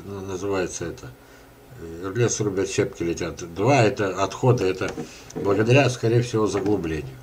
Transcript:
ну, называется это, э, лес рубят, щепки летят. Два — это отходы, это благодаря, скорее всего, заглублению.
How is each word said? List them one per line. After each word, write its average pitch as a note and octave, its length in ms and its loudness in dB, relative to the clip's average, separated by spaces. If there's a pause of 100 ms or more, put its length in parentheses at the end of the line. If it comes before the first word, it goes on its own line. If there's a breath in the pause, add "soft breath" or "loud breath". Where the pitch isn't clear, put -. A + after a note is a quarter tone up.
ну, G2 160 -10
называется F#2+ 640 -4
это, D2+ 260 -10 (720 loud breath)
э, E2+ 340 -8
лес A2+ 240 2
рубят, F#2+ 300 0
щепки - 340 0
летят. E2+ 520 -4
Два — B2 280 4
это G2 400 0
отходы, G2 420 2
это F#2 240 0 (460 loud breath)
благодаря, A2+ 540 4
скорее A#2 320 2
всего, G#2+ 260 0
заглублению. F2+ 760 -2